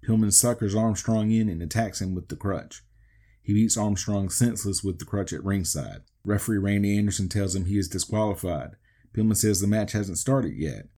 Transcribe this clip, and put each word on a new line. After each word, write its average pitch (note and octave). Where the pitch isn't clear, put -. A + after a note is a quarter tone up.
Pillman A2
suckers A2+
Armstrong A2
in A2
and E2
attacks G2
him F#2
with F2
the -
crutch. -
He -
beats G#2+
Armstrong G2+
senseless G#2
with F#2
the -
crutch F#2+
at D2
ringside. F2
Referee G#2
Randy G2+
Anderson G2+
tells F#2+
him F#2+
he G2
is F#2
disqualified. F#2+
Pillman A2
says G#2
the G2
match G#2
hasn't F#2+
started C3
yet. C#2